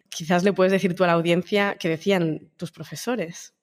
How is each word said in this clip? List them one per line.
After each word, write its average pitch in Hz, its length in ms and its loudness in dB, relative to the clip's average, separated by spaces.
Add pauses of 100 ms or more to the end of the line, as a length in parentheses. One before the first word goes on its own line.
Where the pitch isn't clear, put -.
Quizás 175 360 0
le 202 80 4
puedes 185 180 4
decir 185 240 0
tú 185 80 0
a 180 40 4
la 170 60 4
audiencia 175 640 0
qué 170 120 -4
decían 160 680 0
tus - 160 -12
profesores. 165 920 -8